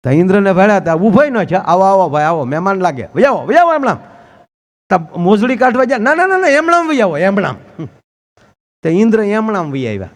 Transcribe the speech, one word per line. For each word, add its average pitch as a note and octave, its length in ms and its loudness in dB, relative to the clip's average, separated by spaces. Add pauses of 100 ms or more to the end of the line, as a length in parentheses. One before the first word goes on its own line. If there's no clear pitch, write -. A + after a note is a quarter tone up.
ત્યાં C3 120 0
ઇન્દ્રને F#3+ 380 2
ભાડ્યા G3+ 240 2
હતા, E3 180 -2
ઊભાઈ A#3+ 340 2
ન A3+ 140 -2
છે, E3+ 120 -4
"આવો, F3+ 260 0
આવો F#3+ 280 2
ભાઈ, D3 140 -2
આવો, D#3+ 200 -2
મહેમાન F3 340 -2
લાગે, D#3+ 380 -4
વહી F#3 80 2
આવો, G3+ 220 0
વહી G#3+ 100 -2
આવો E4+ 200 4
હમણાં." B3+ 220 -2 (920)
તા E3+ 180 0 (100)
મોજડી G#3 380 2
કાઢવા B3+ 280 0
ગયા, B3+ 140 -2
"ના, B3+ 180 0
ના, F4+ 100 0
ના, F#4+ 120 0
ના, F#4 100 0
એમણામ E4 400 2
વહી C#4+ 140 0
આવો, E3+ 160 -2
એમણામ." F#3 380 -2 (1300)
તે D#3+ 60 -2
ઇન્દ્ર A3 320 2
એમણામ G#3 500 -4
વહી C3 160 -6
આવ્યા. G2 280 -8